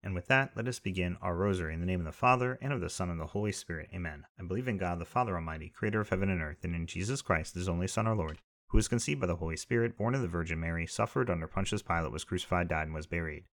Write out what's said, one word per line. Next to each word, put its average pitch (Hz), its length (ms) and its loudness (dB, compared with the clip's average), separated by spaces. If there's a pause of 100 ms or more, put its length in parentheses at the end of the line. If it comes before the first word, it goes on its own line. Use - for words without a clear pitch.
And 98 120 -4
with 87 120 -4
that, 135 280 4
let 117 140 -2
us 123 100 -4
begin 90 440 0
our 90 120 0
rosary 90 380 2
in 82 80 -2
the 87 60 0
name 92 140 2
of 82 40 -2
the 78 80 -6
Father, 127 480 2
and 139 140 -2
of 117 80 -2
the - 80 -2
Son, 90 180 -2
and 85 100 -2
the 78 100 -4
Holy 104 240 0
Spirit. 80 420 -8
Amen. 80 320 -6 (120)
I 98 40 -8
believe 98 260 -2
in 107 80 0
God, 87 220 0
the 85 80 -6
Father 117 280 0
Almighty, 80 360 -6
creator 107 320 0
of - 80 -2
heaven 98 180 2
and 90 140 2
earth, 76 200 -6
and 85 120 -2
in 82 120 -2
Jesus 98 360 -2
Christ, 82 320 0
his 90 160 -2
only 87 180 2
Son, 110 180 0
our 110 80 2
Lord, 80 280 -4 (260)
who - 80 6
was 110 100 8
conceived 143 320 0
by 95 100 0
the 85 80 2
Holy 82 200 -2
Spirit, 117 400 0
born 117 180 0
of 135 60 2
the 107 80 0
Virgin 85 320 -2
Mary, 82 260 0
suffered 113 440 0
under 82 160 0
Pontius 98 340 0
Pilate, 82 320 0
was 78 120 -6
crucified, 90 440 0
died, 78 200 0
and 78 60 -6
was 78 120 -6
buried. 80 380 -4 (140)